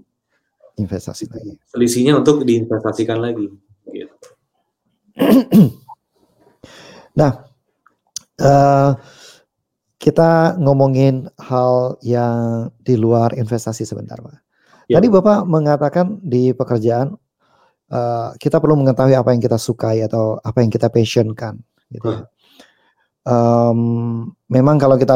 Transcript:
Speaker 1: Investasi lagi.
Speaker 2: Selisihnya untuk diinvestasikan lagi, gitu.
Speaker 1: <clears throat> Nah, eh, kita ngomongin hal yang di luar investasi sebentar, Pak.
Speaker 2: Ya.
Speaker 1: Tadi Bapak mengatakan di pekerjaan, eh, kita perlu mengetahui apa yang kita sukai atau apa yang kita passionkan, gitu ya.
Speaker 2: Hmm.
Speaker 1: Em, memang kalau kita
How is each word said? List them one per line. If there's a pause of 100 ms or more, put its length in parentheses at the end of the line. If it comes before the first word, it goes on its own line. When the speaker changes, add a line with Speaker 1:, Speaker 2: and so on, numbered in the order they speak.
(800)
Speaker 1:
Investasi
lagi. (160)
Speaker 2:
Selisihnya
untuk
diinvestasikan
lagi, (460)
gitu. (1000)
Speaker 1:
<clears throat> (1300)
Nah, (1080)
eh, (1080)
kita
ngomongin
hal
yang
di
luar
investasi
sebentar,
Pak. (500)
Speaker 2:
Ya.
Speaker 1:
Tadi
Bapak
mengatakan
di
pekerjaan, (800)
eh, (100)
kita
perlu
mengetahui
apa
yang
kita
sukai
atau
apa
yang
kita
passionkan, (320)
gitu
ya.
Speaker 2:
Hmm. (1040)
Speaker 1:
Em, (680)
memang
kalau
kita